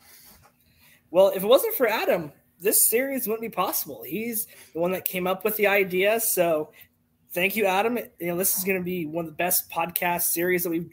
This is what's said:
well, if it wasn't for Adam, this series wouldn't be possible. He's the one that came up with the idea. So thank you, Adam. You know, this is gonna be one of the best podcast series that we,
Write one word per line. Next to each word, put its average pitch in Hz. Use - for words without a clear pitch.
well, 190
if 190
it 196
wasn't 339
for 254
Adam, 208
this 208
series 262
wouldn't 226
be 226
possible. 180
He's 220
the 160
one 180
that 180
came 180
up 185
with 214
the 202
idea. 196
So 170
thank 190
you, 214
Adam. 208
You 170
know, 175
this 190
is 190
gonna 190
be 180
one 165
of 156
the 156
best 175
podcast 175
series 175
that 180
we, 165